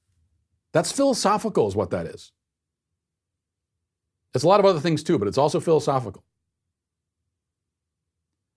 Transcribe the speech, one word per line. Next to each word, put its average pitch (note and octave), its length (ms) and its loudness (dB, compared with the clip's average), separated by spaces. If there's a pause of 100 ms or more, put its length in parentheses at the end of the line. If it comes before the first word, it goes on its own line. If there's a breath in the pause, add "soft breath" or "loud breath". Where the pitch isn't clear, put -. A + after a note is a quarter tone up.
(720)
That's E3 200 0
philosophical G#3 760 0
is F#2+ 80 -6
what G2 140 -2
that E2+ 160 -4
is. - 260 -18 (2000)
It's B2+ 100 -2
a D#3+ 40 2
lot G#3 120 6
of F#3+ 40 4
other F#3 160 2
things D#3 220 -2
too, E3 160 0
but G2+ 100 -2
it's - 80 -6
also D3+ 240 2
philosophical. C3+ 640 -2 (2250)